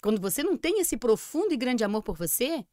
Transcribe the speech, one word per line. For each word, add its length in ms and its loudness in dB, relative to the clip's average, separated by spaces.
quando 180 2
você 240 -2
não 140 2
tem 220 0
esse 180 0
profundo 560 0
e 40 0
grande 260 0
amor 180 0
por 160 -6
você, 560 -2